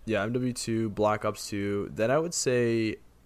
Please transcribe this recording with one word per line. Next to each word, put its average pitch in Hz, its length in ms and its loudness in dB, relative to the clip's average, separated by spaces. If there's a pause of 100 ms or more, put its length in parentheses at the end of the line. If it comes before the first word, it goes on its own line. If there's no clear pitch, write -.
yeah, 104 180 0
M 117 100 -2
W 123 200 -2
two, 113 360 -2
Black 104 360 2
Ops 104 240 -4
two. 101 440 -2
Then 110 180 0
I 139 60 4
would 165 160 -2
say 117 640 2 (280)